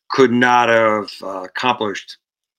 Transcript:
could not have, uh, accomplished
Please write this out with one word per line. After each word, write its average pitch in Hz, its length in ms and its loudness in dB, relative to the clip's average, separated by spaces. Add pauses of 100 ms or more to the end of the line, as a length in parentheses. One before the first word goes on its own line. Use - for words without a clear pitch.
could 127 220 2
not 123 380 2
have, 110 440 2 (100)
uh, 95 200 -10
accomplished 107 760 -6 (400)